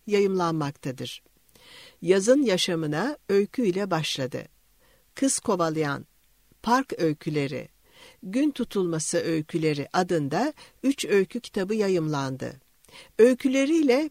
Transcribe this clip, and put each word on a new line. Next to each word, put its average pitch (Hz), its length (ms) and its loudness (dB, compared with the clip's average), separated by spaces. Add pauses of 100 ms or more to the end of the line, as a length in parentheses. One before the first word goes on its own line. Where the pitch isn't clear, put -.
yayımlanmaktadır. 165 1160 -2 (800)
Yazın 196 400 4
yaşamına 180 760 0 (120)
öyküyle 202 600 0
başladı. 160 520 -4 (720)
Kız 269 240 0
Kovalayan, 156 640 -2 (580)
Park 247 340 2
Öyküleri, 147 760 -2 (500)
Gün 262 280 0
Tutulması 180 640 -2
Öyküleri 156 760 -2
adında 175 600 0 (300)
üç 269 220 -2
öykü 202 340 2
kitabı 202 360 -4
yayımlandı. 151 800 -2 (640)
Öyküleriyle 269 920 4